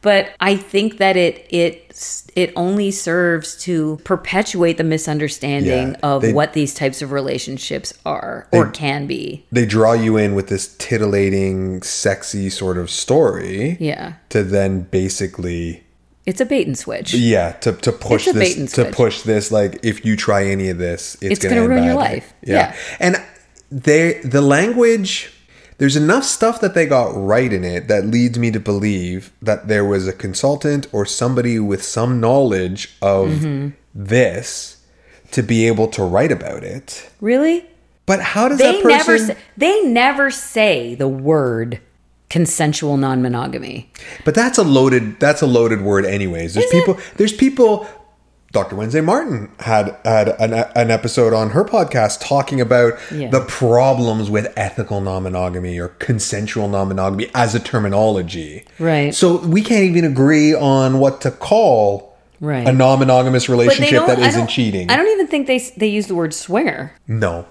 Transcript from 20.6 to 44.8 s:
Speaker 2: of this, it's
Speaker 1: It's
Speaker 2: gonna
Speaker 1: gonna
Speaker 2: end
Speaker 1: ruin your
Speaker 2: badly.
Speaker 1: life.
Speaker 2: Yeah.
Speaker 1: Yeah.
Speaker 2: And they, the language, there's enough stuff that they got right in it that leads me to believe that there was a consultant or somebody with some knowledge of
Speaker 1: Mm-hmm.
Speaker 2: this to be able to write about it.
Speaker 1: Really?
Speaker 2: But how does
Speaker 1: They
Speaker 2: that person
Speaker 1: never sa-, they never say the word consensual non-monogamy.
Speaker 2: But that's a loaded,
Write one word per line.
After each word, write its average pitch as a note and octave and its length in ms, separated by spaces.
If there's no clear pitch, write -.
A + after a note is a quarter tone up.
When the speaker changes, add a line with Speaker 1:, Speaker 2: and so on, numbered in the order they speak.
Speaker 2:
of F2 80
this, F2 380
it's - 80
Speaker 1:
It's G#3 100
Speaker 2:
gonna - 120
Speaker 1:
gonna A#3 80
Speaker 2:
end A#3 80
Speaker 1:
ruin B3+ 120
your B3+ 120
Speaker 2:
badly. - 200
Speaker 1:
life. - 260
Speaker 2:
Yeah. C3+ 140
Speaker 1:
Yeah. - 200
Speaker 2:
And F3+ 200
they, D#3 520
the C3+ 200
language, G#3+ 920
there's C3+ 160
enough F3 300
stuff A3+ 340
that D3 140
they E3 120
got C3 300
right G#2+ 380
in F#2 100
it F2 240
that G2+ 180
leads A#2+ 320
me A#2+ 140
to A2 80
believe G2 720
that G#2+ 280
there G#2 160
was G2 240
a F#2+ 40
consultant C#3+ 800
or G2+ 140
somebody B2 520
with G2+ 240
some A#2+ 380
knowledge A2 840
of G2 280
Speaker 1:
Mm-hmm. C#3+ 400
Speaker 2:
this G#2 880
to C3 100
be A2+ 260
able A2 200
to A2 160
write F#2+ 300
about - 320
it. - 440
Speaker 1:
Really? D4 440
Speaker 2:
But F#3+ 140
how G#3 300
does C#4+ 100
Speaker 1:
They D4 140
Speaker 2:
that G4 100
person C#4+ 140
Speaker 1:
never D#4 200
sa-, - 60
they F#4+ 280
never C4+ 460
say D#3 640
the C3+ 120
word C3 720
consensual D#3 680
non-monogamy. B2+ 920
Speaker 2:
But D#3 100
that's A#3+ 240
a G#3 40
loaded, B2+ 560